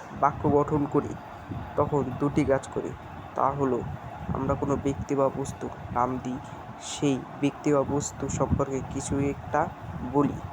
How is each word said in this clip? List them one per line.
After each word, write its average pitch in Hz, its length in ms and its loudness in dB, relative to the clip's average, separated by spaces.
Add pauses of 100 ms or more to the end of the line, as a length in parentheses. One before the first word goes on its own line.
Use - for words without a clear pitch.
(200)
বাক্য 143 300 4
গঠন 143 360 4
করি, 143 220 2 (680)
তখন 143 280 4 (160)
দুটি 139 240 4
কাজ 135 300 2
করি। - 160 -2 (440)
তা 123 160 4
হলো, 135 300 2 (540)
আমরা 135 200 0
কোনো 143 220 0
ব্যক্তি 139 380 -2
বা 135 140 4
বস্তুর 135 420 -6 (220)
নাম 127 320 0
দিই, 127 140 -4 (440)
সেই 135 360 0 (220)
ব্যক্তি 143 320 2
বা 139 100 6
বস্তু 139 460 -2
সম্পর্কে 135 520 2 (100)
কিছু 139 280 -2
একটা 143 500 0 (440)
বলি। 139 220 4 (180)